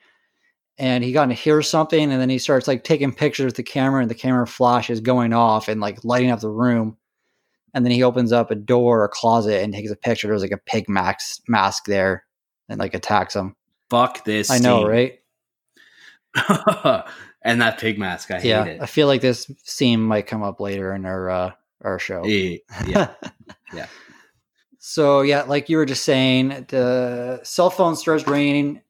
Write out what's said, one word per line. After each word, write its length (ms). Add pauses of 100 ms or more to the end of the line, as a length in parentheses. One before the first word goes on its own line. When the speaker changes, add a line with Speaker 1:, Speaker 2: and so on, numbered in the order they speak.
(760)
Speaker 1:
and 260
he 120
kinda 200
hears 360
something, 420
and 80
then 80
he 100
starts, 300
like, 160
taking 300
pictures 320
with 100
the 60
camera, 400
and 80
the 40
camera 320
flash 440
is 100
going 320
off 360
and, 120
like, 240
lighting 260
up 100
the 100
room. 480 (760)
And 140
then 60
he 100
opens 300
up 180
a 40
door, 500
a 40
closet, 540
and 100
takes 180
a 60
picture. 320
There's, 140
like, 80
a 80
pig 320
max-, 580
mask 380
there 400 (420)
and, 100
like, 140
attacks 420
him. 220 (340)
Speaker 2:
Fuck 340
this 260
Speaker 1:
I 80
know, 220
Speaker 2:
scene. 80
Speaker 1:
right? 300 (1160)
Speaker 2:
<laughs> 720 (400)
And 140
that 180
pig 200
mask, 320
I 100
hate 80
Speaker 1:
Yeah, 160
Speaker 2:
it. 160
Speaker 1:
I 60
feel 200
like 140
this 300 (140)
scene 360
might 260
come 160
up 180
later 340
in 100
our, 240
uh, 220 (320)
our 160
show. 260
Speaker 2:
Yeah, 320 (300)
yeah. 240 (320)
Speaker 1:
<laughs> 320
Speaker 2:
Yeah. 120 (1000)
Speaker 1:
So, 360
yeah, 220
like 260
you 80
were 80
just 180
saying, 640
the 760
cell 280
phone 260
starts 320
ringing. 600